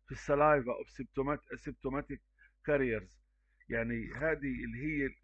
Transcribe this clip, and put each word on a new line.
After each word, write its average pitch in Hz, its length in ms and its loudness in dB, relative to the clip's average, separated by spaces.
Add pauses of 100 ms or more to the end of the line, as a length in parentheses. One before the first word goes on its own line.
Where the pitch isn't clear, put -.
في - 60 -18
السلايفا 143 600 4
اوف - 180 -8
سيمبتومات-، 139 640 -4
سيمبتوماتيك 143 680 -6 (440)
كاريرز. 120 560 0 (480)
يعني 117 440 -2
هذه 139 520 -2
اللي 113 120 -6
هي 147 280 -2
ال-، - 180 -6